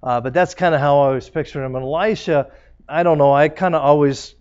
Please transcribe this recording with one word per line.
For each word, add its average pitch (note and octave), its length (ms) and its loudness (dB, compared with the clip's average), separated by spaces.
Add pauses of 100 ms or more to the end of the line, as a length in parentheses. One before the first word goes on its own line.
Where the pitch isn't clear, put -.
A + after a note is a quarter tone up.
Uh, B2 200 -4
but B2+ 120 -8
that's F3 220 0
kinda E3 240 0
how C#3+ 200 2
I C#3 80 4
always C3+ 220 -4
pictured D3 340 -8
him. B2+ 120 -8
And C3 80 -6
Elisha, D#3+ 680 -2 (360)
I D#3+ 160 -2
don't E3+ 140 2
know. C#3 160 4
I D3 160 4
kinda E3+ 300 -2
always C#3+ 600 0